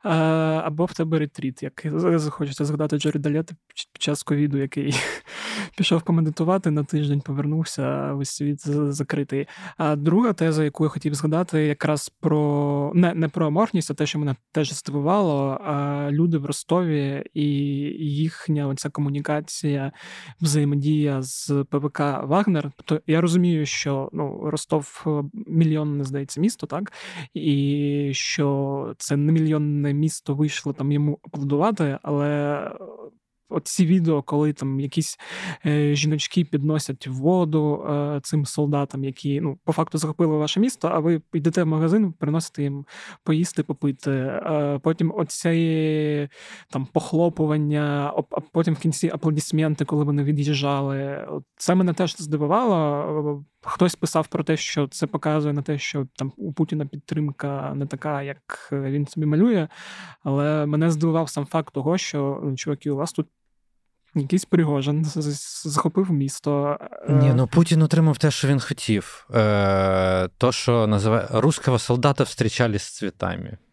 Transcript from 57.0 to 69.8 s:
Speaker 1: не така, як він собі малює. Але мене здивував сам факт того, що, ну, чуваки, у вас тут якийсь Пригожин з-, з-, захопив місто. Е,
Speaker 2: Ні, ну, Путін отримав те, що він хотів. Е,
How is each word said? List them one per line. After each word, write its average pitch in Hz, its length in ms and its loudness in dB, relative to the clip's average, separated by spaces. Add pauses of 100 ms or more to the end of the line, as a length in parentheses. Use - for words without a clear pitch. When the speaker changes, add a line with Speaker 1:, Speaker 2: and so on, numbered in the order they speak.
Speaker 1:
не 139 100 -2
така, 143 360 -4
як - 500 -12
він 139 340 -2
собі 156 200 -4
малює. 170 420 4 (560)
Але 147 420 0
мене 151 240 2
здивував 160 380 0
сам 143 180 -6
факт 160 280 -4
того, 151 240 0
що, 139 460 -4
ну, 135 120 -2
чуваки, 143 340 -4
у 139 60 0
вас 151 160 -4
тут 160 140 -2 (880)
якийсь 160 300 0
Пригожин 147 600 2
з-, 151 180 -4
з-, - 440 -6
захопив 160 460 0
місто. 143 640 -2 (300)
Е, 147 40 2
Speaker 2:
Ні, 135 220 6
ну, 127 120 4
Путін 165 360 6
отримав 160 360 4
те, 151 120 4
що - 180 0
він 139 120 4
хотів. - 760 -4
Е, 95 920 4 (100)